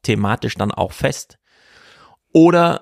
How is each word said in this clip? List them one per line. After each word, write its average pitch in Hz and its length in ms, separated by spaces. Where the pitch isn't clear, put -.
thematisch 104 520
dann 104 160
auch - 220
fest. - 460
Oder 170 500